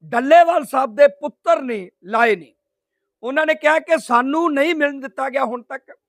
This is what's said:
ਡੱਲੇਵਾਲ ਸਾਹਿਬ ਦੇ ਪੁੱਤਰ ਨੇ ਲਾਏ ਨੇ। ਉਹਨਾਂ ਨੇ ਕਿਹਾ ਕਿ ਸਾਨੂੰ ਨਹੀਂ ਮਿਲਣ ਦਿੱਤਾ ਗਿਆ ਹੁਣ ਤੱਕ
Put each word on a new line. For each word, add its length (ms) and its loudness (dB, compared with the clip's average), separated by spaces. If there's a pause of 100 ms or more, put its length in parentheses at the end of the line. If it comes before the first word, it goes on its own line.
ਡੱਲੇਵਾਲ 600 4
ਸਾਹਿਬ 300 -4
ਦੇ 140 6
ਪੁੱਤਰ 540 -4
ਨੇ 280 -8 (140)
ਲਾਏ 320 0
ਨੇ। 180 -20 (680)
ਉਹਨਾਂ 240 -2
ਨੇ 80 0
ਕਿਹਾ 240 0
ਕਿ 200 0
ਸਾਨੂੰ 560 0
ਨਹੀਂ 200 0
ਮਿਲਣ 260 -2
ਦਿੱਤਾ 300 -8
ਗਿਆ 140 -2
ਹੁਣ 180 -8
ਤੱਕ 300 -16 (160)